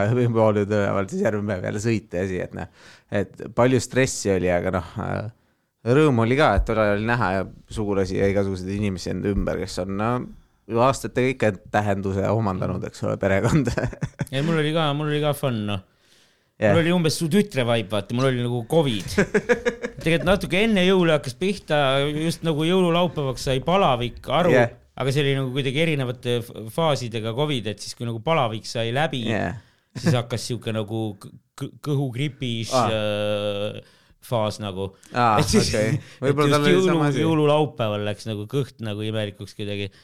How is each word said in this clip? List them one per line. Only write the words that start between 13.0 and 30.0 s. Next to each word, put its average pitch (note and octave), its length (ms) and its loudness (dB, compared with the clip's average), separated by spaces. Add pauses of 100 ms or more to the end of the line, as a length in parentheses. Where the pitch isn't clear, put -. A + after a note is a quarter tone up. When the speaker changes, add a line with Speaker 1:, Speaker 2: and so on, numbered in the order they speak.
Speaker 1:
ole, G#2+ 80 -2
perekond. A2+ 560 2 (300)
<laughs> - 260 -8
Speaker 2:
Ei, C3+ 160 -2
mul E3 160 0
oli D3+ 160 -2
ka, D#3+ 160 0
mul D3+ 160 -2
oli D3 160 -2
ka D3 80 2
fun, A#2+ 400 -2
noh. F#2+ 160 -6 (680)
Speaker 1:
Jah. G#2+ 160 2
Speaker 2:
Mul D#3+ 140 4
oli E3+ 100 2
umbes D#3+ 240 2
su E3+ 80 -2
tütre D#3+ 400 2
vibe, A#2 240 0
vaata, G#2+ 240 -2
mul C3 140 2
oli B2+ 100 2
nagu A#2+ 220 -2 (100)
covid. C#3+ 380 2 (460)
Speaker 1:
<laughs> - 500 -4
Speaker 2:
Tegelikult D#3+ 240 2
natuke F#3 340 2
enne G#3+ 240 4
jõule F3 300 4
hakkas C#3 180 -4
pihta, F#3 440 -2 (360)
just E3 320 -2
nagu D3+ 160 0
jõululaupäevaks E3 840 2
sai C3+ 180 0
palavik C#3+ 640 0
aru, E3+ 240 4
Speaker 1:
Jah. A#2 140 6 (260)
Speaker 2:
aga B2+ 160 -2
see C#3+ 140 2
oli C#3 100 2
nagu C3+ 160 -2
kuidagi C3+ 320 -2
erinevate B2 600 -2
f-, A2+ 320 -14
faasidega A#2 580 -2
covid, C3+ 380 -2
et - 100 -12
siis, - 160 -12
kui A#2+ 80 -6
nagu A2+ 160 -6
palavik A#2+ 480 0
sai A2+ 240 -2
läbi, C#3 380 -2
Speaker 1:
Jah. G2 260 -2 (380)
Speaker 2:
siis - 180 0